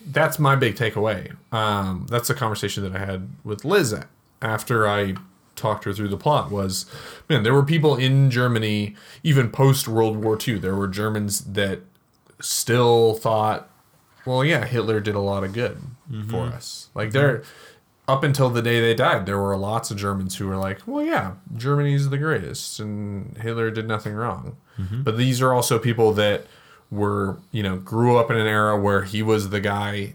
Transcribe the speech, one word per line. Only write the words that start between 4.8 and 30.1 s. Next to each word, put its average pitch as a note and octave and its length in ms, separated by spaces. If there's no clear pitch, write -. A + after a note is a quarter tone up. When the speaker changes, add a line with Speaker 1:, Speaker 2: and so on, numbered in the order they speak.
Speaker 1:
I G2+ 280
talked G#2+ 280
her G2+ 100
through G#2 140
the G2 100
plot B2 340
was, G2 340
man, B2+ 140
there A#2+ 100
were C#3 100
people D3+ 320
in C3 360
Germany, A2 640
even C#3 280
post C3+ 360
World A2 360
War A2 140
Two, A2 220
there F#2+ 160
were G2 120
Germans G#2 540
that G2 380
still A#2 760
thought, A2 540
"Well, B2+ 200
yeah, D3 200
Hitler A2 340
did G#2 160
a G2+ 40
lot G2 240
of F#2+ 100
good A#2 240
Speaker 2:
Mm-hmm. G#2+ 180
Speaker 1:
for A#2 160
us." - 480
Like, G#2+ 160
Speaker 2:
Mm-hmm. G#2+ 80
Speaker 1:
there, C3+ 260
up C#3+ 160
until C#3 260
the A#2 120
day A#2 180
they A#2 160
died, A#2 300
there G2+ 140
were G2 180
lots G#2+ 340
of G#2 60
Germans G2 400
who G2+ 100
were F#2+ 100
like, F#2+ 300
"Well, C#4+ 180
yeah, D#4 280
Germany's C#3+ 540
the C#3 80
greatest, B2+ 600
and G#2 580
Hitler A2+ 320
did A2 180
nothing G#2+ 260
wrong." G#2+ 420
Speaker 2:
Mm-hmm. G#2 240
Speaker 1:
But A2 140
these B2+ 240
are B2+ 120
also B2 240
people A2+ 360
that G#2 320
were, G2+ 480
you A2 120
know, F#2+ 140
grew A#2+ 400
up A#2 140
in A#2 60
an A2 100
era G#2+ 320
where G2+ 240
he G#2+ 180
was G#2+ 280
the G#2 120
guy G2+ 540